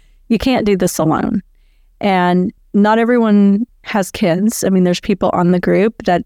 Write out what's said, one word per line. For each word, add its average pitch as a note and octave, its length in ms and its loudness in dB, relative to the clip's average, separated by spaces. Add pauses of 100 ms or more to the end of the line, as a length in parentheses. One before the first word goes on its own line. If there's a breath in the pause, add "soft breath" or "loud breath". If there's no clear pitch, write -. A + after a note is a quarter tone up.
(300)
you A3+ 80 0
can't B3 280 -2
do G3+ 120 0
this F3+ 200 -2
alone. - 460 -2 (560)
And F3+ 540 0 (200)
not G#3 240 2
everyone A3 680 2 (160)
has G3 260 -4
kids. F#3 540 -2
I - 60 0
mean, F#3 160 2
there's F3+ 160 -2
people G3 320 -2
on F3+ 180 2
the F3+ 80 2
group F3+ 460 -2
that F3 200 0